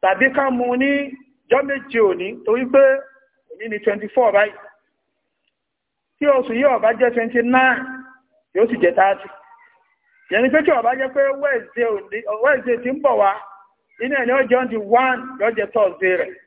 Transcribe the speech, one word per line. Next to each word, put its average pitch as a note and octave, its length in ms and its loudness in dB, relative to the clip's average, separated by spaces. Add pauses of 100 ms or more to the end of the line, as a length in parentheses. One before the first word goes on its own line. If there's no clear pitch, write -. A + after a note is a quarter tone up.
tàbí F#3+ 300 2
ká C4+ 160 0
mú B3 260 -2
ní C#4 360 -2 (400)
jọ́ C4 120 2
méje B3 360 -6
òní, F#3 280 2 (180)
torí A#3+ 200 0
pé C4+ 180 6 (680)
òní A3+ 180 -16
ni G#3+ 100 -8
twenty-four G#3 520 0
báyìí. G3+ 220 2 (1700)
Tí D4 40 -2
oṣù B3+ 280 0
yìí B3+ 120 0
ó B3 140 2
bá G#3+ 140 2
jẹ́ A#3+ 180 2
twenty-nine, A#3+ 720 0 (720)
yóò G#3 120 4
sì A#3+ 140 -4
jẹ́ F3 140 2
thirty. F#3+ 340 2 (1040)
Yẹn G3+ 120 2
ni C4 60 2
pé D4+ 120 4
tí D#4 100 2
ó B3+ 100 2
bá A#3+ 140 0
jẹ́ C4 180 -6
pé C#4 80 0 (200)
Wednesday A#3+ 440 -4
òní, G#3 320 -6 (260)
Wednesday B3 340 0
tí A#3+ 140 -6
ń C#4 120 -8
bọ̀ C4 160 2
wá, G3 120 4 (680)
inú C4 160 -4
ẹ̀ B3+ 100 -2
ni A#3+ 60 -2
ó C4+ 100 0
jẹ́ B3 180 2
on B3 100 -4
the A3 80 -6
one, B3 420 2 (200)
yóò A3+ 120 0
jẹ́ G#3 220 -6
Thursday F#3 440 0
rẹ̀. - 160 -6 (140)